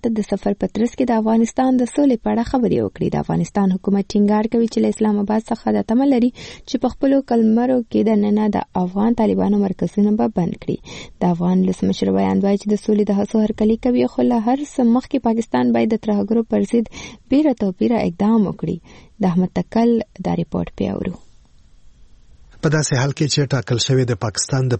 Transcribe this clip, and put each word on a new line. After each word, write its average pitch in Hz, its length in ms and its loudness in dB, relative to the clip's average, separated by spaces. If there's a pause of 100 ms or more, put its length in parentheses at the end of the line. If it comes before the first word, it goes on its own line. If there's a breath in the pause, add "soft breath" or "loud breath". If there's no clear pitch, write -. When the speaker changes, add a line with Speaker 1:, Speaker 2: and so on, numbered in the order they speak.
Speaker 1:
ته 233 140 0
د 208 100 -2
سفر 202 320 -2
په 190 160 -2
ترڅ 226 220 0
کې 262 120 0
د 233 120 2
افغانستان 233 580 2
د 233 100 0
سولې 277 340 2
په 214 100 -2
اړه 226 180 0
خبرې 220 320 0
وکړي. - 320 -4
د - 80 -2
افغانستان 180 520 0
حکومت 196 380 0
ټینګار 214 400 2
کوي 233 140 2
چې 220 160 -4
له 214 100 2
اسلام 214 300 0
آباد 214 260 -2
څخه 220 280 -4
دا 202 120 0
تمه 247 220 2
لري 247 260 2
چې - 460 -10
په 247 100 -2
خپلو 277 240 2 (140)
کلمرو 233 480 2
کې 226 300 -2
دننه 208 360 2 (100)
د - 80 -2 (200)
افغان 202 380 0
طالبانو 196 420 2
مرکزونه 202 560 0
به 240 80 0 (100)
بند 175 240 -2
کړي. - 160 -4 (440 loud breath)
د 175 140 2
افغان 185 300 2
ولسمشر 190 480 -2
ویاند 190 320 0
وایي 196 160 0
چې 208 100 -12
د 208 120 0
سولې 208 260 2
د 202 100 0
هڅو 214 260 0
هرکلي 214 320 0 (100)
کوي، 247 260 2
خو 247 160 0
له 240 160 2
هر 262 160 0
څه 269 340 0
مخکې 254 320 -2
پاکستان 233 480 0
باید 233 200 0
د 220 100 -2
ترهګرو 214 480 0
پر 208 80 2 (100)
ضد 233 160 0 (460 loud breath)
بیره 294 200 4 (120)
توپیره 214 400 0
اقدام 202 420 2
وکړي. 165 300 -4 (420 loud breath)
د 185 140 0
احمد 180 260 0
تکل 226 340 2 (360)
دا 175 120 -2
ریپورت 175 320 -6 (100)
بیا 196 120 -2
اورو. - 180 -6 (1500)
Speaker 2:
په 160 60 2
داسې 147 320 0
حال 139 160 0
کې 151 160 0
چې 143 200 0
ټاکل 123 300 -2
شوی 131 260 2
د 120 140 -4
پاکستان 131 480 -2
د 117 80 0